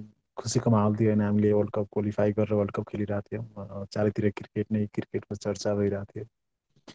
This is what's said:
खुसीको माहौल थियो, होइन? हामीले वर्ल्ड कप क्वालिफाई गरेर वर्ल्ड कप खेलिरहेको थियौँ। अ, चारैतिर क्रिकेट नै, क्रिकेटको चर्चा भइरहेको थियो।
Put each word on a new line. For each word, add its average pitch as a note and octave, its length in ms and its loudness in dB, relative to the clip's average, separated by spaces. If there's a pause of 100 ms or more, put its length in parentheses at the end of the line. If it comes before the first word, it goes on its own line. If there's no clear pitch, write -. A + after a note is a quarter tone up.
(360)
खुसीको A#2 340 0
माहौल G#2 260 4
थियो, A2 140 4
होइन? G#2+ 100 2
हामीले G#2 320 4
वर्ल्ड G#2 180 2
कप G#2 220 -2
क्वालिफाई G#2 400 0
गरेर G#2 220 0
वर्ल्ड G2+ 160 2
कप G#2 180 -4
खेलिरहेको G2+ 320 -4
थियौँ। G#2+ 460 -10
अ, G2 180 -10
चारैतिर G#2 460 0
क्रिकेट - 420 -6
नै, G#2+ 140 0
क्रिकेटको - 480 -6
चर्चा G2+ 400 -4
भइरहेको G2+ 300 0
थियो। A2+ 200 -12 (720)